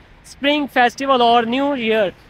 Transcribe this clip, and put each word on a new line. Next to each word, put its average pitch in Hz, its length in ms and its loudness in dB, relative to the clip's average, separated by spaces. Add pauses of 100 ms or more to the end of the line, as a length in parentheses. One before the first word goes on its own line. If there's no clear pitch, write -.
(300)
spring 285 400 -2
festival 262 520 0
or 233 260 4
new 269 200 -2 (120)
year। 220 280 0 (220)